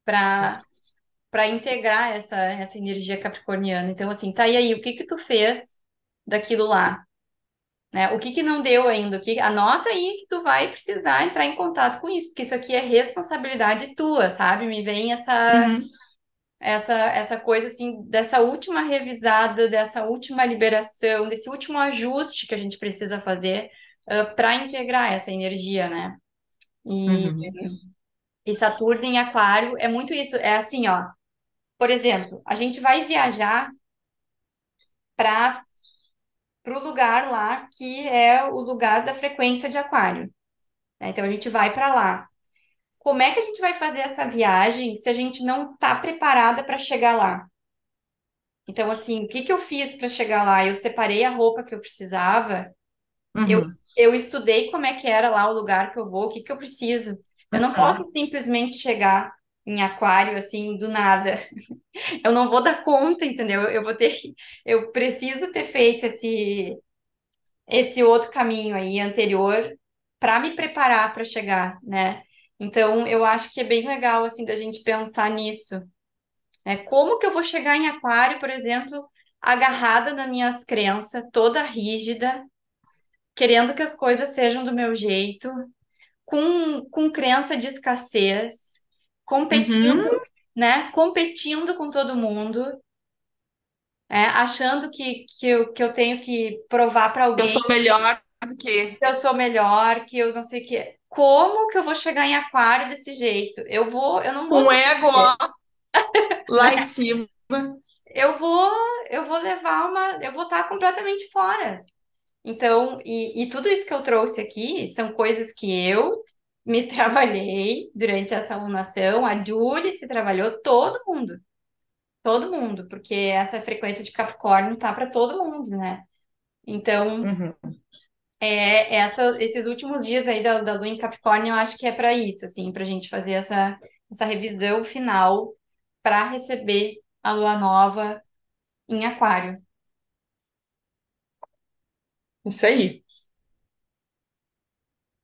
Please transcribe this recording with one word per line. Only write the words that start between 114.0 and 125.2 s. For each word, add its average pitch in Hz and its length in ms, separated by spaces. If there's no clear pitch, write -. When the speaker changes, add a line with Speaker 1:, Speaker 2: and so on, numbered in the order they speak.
Speaker 1:
trouxe 226 380
aqui 226 500
são 220 240
coisas 226 380
que 202 180
eu 311 340
me 233 200
<laughs> - 20
trabalhei 214 1080
durante 196 400
essa 214 200
alunação, 202 720
a 208 180
Julie 254 500
se 254 140
trabalhou, 214 540
todo 302 440
mundo. 247 320
Todo 247 300
mundo, 208 360
porque - 260
essa 196 480
frequência 214 420
de - 80
Capricórnio 214 680
tá 220 160
pra 247 160
todo 254 340